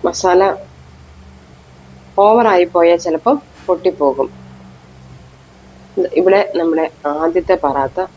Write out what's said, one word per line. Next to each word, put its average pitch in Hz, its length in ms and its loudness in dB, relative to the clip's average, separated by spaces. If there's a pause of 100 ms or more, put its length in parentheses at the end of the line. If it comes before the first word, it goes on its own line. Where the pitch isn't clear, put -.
മസാല 185 440 0 (1700)
ഓവറായി 214 500 4
പോയാൽ 175 320 4
ചിലപ്പം 175 320 0 (280)
പൊട്ടിപ്പോകും. 147 600 -2 (1900)
ഇവിടെ 190 200 2 (200)
നമ്മുടെ 160 240 -2 (320)
ആദ്യത്തെ 170 480 0
പറാത്ത 139 420 -4 (100)